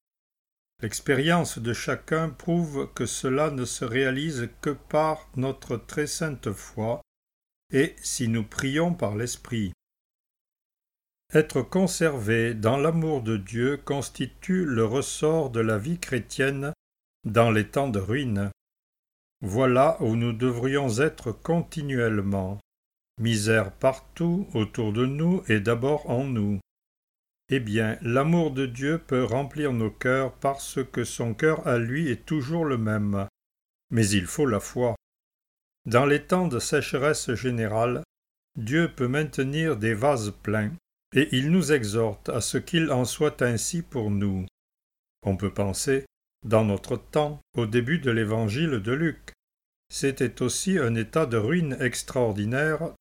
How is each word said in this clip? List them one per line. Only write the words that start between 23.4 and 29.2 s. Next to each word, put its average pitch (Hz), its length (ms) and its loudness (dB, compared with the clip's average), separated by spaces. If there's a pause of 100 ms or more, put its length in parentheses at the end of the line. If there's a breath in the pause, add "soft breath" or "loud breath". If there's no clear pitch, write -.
partout 170 800 0
autour 107 400 0
de 123 120 2
nous 160 420 0
et 110 120 4
d'abord 120 500 0
en 127 160 0
nous. 104 340 0 (920)
Eh 135 100 2
bien, 110 420 0
l'amour 151 500 2
de 135 140 -2
Dieu 135 320 -2
peut 127 260 0